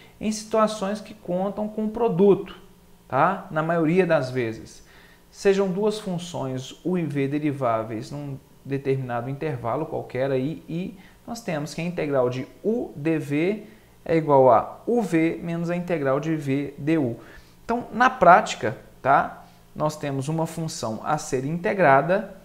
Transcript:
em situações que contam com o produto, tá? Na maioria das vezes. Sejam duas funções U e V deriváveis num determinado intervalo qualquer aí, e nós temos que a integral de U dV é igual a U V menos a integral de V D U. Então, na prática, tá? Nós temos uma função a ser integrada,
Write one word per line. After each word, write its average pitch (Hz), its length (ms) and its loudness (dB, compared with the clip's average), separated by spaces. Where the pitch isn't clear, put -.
em 214 100 -2
situações 214 680 -2
que - 140 -18
contam 196 520 -4
com 214 200 -4
o 214 40 -4
produto, 202 680 4
tá? 170 420 0
Na 156 100 -2
maioria 170 460 2
das 147 240 2
vezes. 113 560 -6
Sejam 196 360 2
duas 214 300 -2
funções 131 840 -8
U 180 120 0
e 170 80 0
V 139 220 -2
deriváveis 131 840 -2
num 143 260 -10
determinado 135 640 -4
intervalo 135 560 -4
qualquer 127 460 -4
aí, 135 380 -2
e 175 280 -8
nós 226 140 -12
temos 147 340 -6
que - 60 -8
a 160 40 -4
integral 147 460 0
de 127 160 -6
U 226 320 -2
dV 156 680 -2
é 165 120 2
igual 143 320 6
a - 380 4
U 233 160 2
V 165 400 0
menos 170 280 -4
a 175 40 -2
integral 160 460 0
de 160 160 -2
V 139 420 -2
D 156 200 0
U. 123 200 -2
Então, 240 280 -4
na 247 160 4
prática, 185 680 6
tá? 143 400 2
Nós 151 220 -4
temos 135 320 -6
uma 160 180 -2
função 156 560 -6
a 151 140 -2
ser 131 300 -4
integrada, 170 1000 2